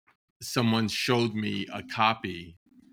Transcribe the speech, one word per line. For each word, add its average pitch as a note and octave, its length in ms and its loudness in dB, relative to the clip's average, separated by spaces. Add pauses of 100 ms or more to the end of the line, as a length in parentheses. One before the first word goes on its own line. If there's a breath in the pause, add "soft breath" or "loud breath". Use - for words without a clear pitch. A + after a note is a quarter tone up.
(420)
someone A2+ 460 2
showed A#2 460 2
me G#2 400 -4
a G2+ 100 -8
copy. F2 760 -2 (360)